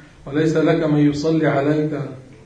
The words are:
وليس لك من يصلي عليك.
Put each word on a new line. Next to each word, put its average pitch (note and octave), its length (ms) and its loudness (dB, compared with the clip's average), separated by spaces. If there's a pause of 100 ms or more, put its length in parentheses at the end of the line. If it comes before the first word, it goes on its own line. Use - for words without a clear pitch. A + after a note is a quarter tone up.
(300)
وليس D#3 280 0
لك D#3+ 260 2
من D3+ 160 2
يصلي D3+ 480 2
عليك. D3 540 0 (440)